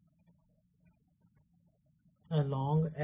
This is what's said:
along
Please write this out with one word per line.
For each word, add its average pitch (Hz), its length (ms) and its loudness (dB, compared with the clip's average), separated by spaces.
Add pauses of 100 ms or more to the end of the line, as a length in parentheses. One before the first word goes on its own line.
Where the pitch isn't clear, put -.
(2250)
along 143 540 2 (200)